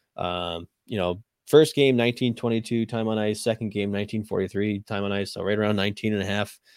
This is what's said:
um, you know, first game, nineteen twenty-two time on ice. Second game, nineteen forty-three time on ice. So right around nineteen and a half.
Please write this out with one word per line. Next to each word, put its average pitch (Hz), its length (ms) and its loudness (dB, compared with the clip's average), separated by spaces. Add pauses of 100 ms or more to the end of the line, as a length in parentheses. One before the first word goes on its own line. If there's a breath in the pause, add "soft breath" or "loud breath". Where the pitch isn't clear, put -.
(180 soft breath)
um, 87 500 -4 (200)
you 110 100 -6
know, 90 240 0 (240)
first 151 300 8
game, 139 200 4
nineteen 120 380 2
twenty-two 117 520 -2
time 113 220 -4
on 110 100 0
ice. 107 260 -2
Second 110 260 -2
game, 101 220 -2
nineteen 104 320 -4
forty-three 98 560 -2
time 101 240 -6
on 101 80 -2
ice. 98 220 -4
So 95 100 -8
right 104 140 0
around 107 180 2
nineteen 104 380 -2
and 101 100 0
a - 20 -6
half. 101 340 -4 (180 soft breath)